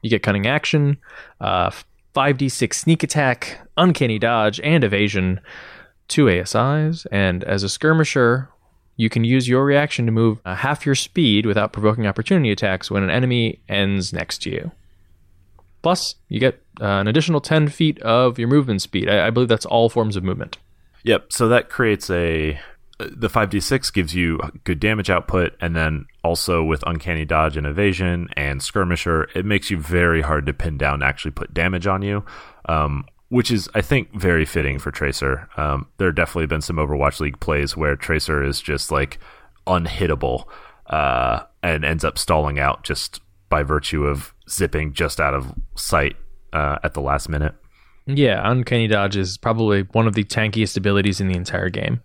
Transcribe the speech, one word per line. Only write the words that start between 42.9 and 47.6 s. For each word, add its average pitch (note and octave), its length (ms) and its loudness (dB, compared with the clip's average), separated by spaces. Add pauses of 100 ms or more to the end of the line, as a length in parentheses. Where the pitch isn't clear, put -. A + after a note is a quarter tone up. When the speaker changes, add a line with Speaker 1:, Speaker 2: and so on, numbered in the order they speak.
Speaker 2:
by D2+ 120 0
virtue D2 440 -2
of C#2+ 260 -4 (160)
zipping D#2 460 -2
just D#2+ 260 -4
out C#2 140 2
of C2 180 -4 (220)
sight, D2 420 0 (380)
uh, D2 300 -2
at F2 100 -2
the D2+ 80 -4
last C#2 260 -2
minute. D2+ 260 -2 (520)